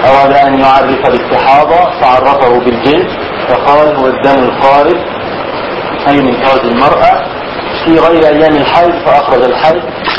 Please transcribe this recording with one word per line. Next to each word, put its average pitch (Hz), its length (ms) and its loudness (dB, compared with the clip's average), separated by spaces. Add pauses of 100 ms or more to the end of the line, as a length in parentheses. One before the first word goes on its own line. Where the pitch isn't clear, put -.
أراد 139 280 2
أن 135 260 2
يعرف 135 480 0
الاستحاضة 139 920 0
فعرفه 131 580 2
بالجنس، 135 520 0 (360)
فقال: 143 480 2
"هو 131 120 0
الدم 131 360 0
الخارج"، 143 540 2 (1080)
أي 143 140 2
من 123 120 0
فرج 120 320 0
المرأة، 123 600 0 (600)
"في 165 140 4
غير 160 280 2
أيام 151 280 2
الحيض"، 170 360 2 (140)
فأخرج 135 380 2
الحيض، 127 380 0 (380)